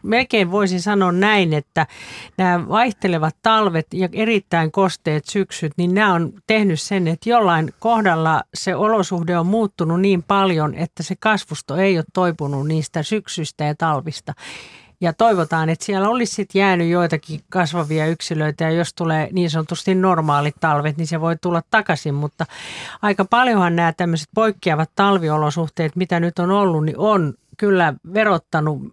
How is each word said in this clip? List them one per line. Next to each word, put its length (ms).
melkein 480
voisin 300
sanoa 300
näin, 420
että 340
nämä 300
vaihtelevat 760
talvet 520
ja 200
erittäin 580
kosteet 540
syksyt, 520
niin 160
nämä 200
on 200
tehnyt 340
sen, 260
että 220
jollain 500
kohdalla 600
se 220
olosuhde 640
on 80
muuttunut 560
niin 220
paljon, 520
että 280
se 160
kasvusto 560
ei 220
ole 160
toipunut 540
niistä 360
syksyistä 600
ja 100
talvista. 580
Ja 120
toivotaan, 560
että 160
siellä 240
olisi 260
sit 200
jäänyt 340
joitakin 500
kasvavia 580
yksilöitä, 560
ja 80
jos 220
tulee 380
niin 180
sanotusti 460
normaalit 640
talvet, 380
niin 100
se 140
voi 200
tulla 200
takaisin, 420
mutta 320
aika 240
paljonhan 500
nämä 180
tämmöiset 420
poikkeavat 600
talviolosuhteet, 1000
mitä 240
nyt 200
on 120
ollut, 340
niin 120
on 360
kyllä 360
verottanut 680